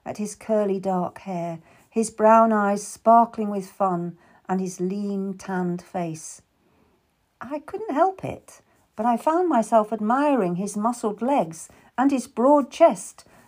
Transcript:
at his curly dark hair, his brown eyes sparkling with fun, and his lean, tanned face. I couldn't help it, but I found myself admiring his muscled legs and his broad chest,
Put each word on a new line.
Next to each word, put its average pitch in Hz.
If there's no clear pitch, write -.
at -
his 208
curly 208
dark 185
hair, 170
his 226
brown 226
eyes 208
sparkling 226
with 196
fun, 175
and 190
his 185
lean, 196
tanned 180
face. 165
I 285
couldn't 392
help 370
it, -
but 214
I 240
found 330
myself 220
admiring 233
his 196
muscled 214
legs 226
and 277
his 262
broad 277
chest, -